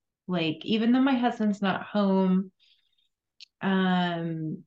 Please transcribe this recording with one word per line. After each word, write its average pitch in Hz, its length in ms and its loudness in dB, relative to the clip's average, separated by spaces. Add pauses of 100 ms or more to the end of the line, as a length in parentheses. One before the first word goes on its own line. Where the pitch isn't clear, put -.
(260)
Like, 165 380 -2
even 220 280 0
though 262 100 4
my 269 140 2
husband's 220 460 0
not 190 220 -2
home, 190 640 2 (1120)
um, 175 1080 -2